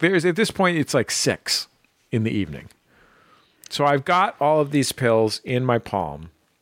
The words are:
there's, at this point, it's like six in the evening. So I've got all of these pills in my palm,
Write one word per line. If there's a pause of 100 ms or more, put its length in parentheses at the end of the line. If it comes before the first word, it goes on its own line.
there's,
at
this
point,
it's
like
six (420)
in
the
evening. (1000)
So
I've
got
all
of
these
pills
in
my
palm, (320)